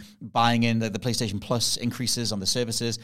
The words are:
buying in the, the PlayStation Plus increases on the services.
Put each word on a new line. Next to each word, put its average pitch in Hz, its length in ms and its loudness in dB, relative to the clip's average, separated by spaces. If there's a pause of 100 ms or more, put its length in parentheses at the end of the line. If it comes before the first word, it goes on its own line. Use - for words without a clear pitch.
(220)
buying 117 420 4
in 117 160 4
the, 113 100 0
the 95 100 -6
PlayStation 107 420 -2
Plus - 360 0
increases 120 540 -2
on 104 80 -4
the 95 60 -4
services. 117 580 -2